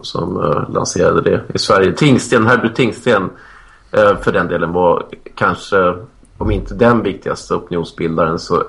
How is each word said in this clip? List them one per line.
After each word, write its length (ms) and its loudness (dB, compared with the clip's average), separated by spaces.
som, 400 -6
eh, 260 -2
lanserade 520 0
det 220 0
i 40 -4
Sverige. 340 2
Tingsten, 540 2
Herbert 300 2
Tingsten, 540 0
eh, 240 4
för 160 -2
den 160 0
delen 240 -2
var 340 2
kanske... 420 -2
Om 120 -2
inte 240 -4
den 280 4
viktigaste 520 -6
opinionsbildaren, 840 -2
så 300 -2